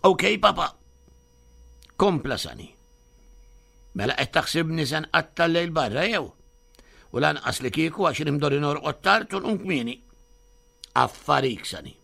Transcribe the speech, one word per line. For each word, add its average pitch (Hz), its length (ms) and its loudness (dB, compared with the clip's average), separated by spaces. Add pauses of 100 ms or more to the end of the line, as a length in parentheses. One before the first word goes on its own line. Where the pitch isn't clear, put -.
Ok, 190 180 4 (180)
papa. 185 280 2 (1300)
Kompla, 156 400 2
Sani. - 300 -12 (1300)
Mela 120 200 0
qed 135 160 -2
taħsibni 160 520 0
se 156 160 -2
nqatta' 165 480 0
l-lejl 170 240 0
barra, 139 320 0
jew? 196 240 -2 (800)
U 123 80 -4
lanqas 147 420 0
li 127 140 -4
kieku 160 320 0
għax 147 200 0
nimdori 143 360 2
norqod 147 400 -4
tard 196 320 2
u 190 80 -2
nqum 202 220 -2
kmieni. 127 340 -4 (960)
Affarik, 131 720 0
Sani. 78 380 -12